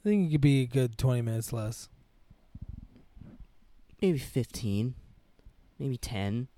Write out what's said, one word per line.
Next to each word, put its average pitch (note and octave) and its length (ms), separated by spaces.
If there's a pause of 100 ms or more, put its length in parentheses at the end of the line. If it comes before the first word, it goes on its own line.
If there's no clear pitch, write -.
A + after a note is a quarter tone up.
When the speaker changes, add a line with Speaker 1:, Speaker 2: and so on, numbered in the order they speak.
Speaker 1:
I - 100
think G3+ 180
it D3+ 40
could D3+ 80
be C3+ 220
a B2+ 40
good A#2+ 300
twenty B2 260
minutes A2+ 300
less. A2+ 360 (2000)
Speaker 2:
Maybe F3 180
fifteen. A2+ 760 (840)
Maybe C3+ 180
ten. A2 600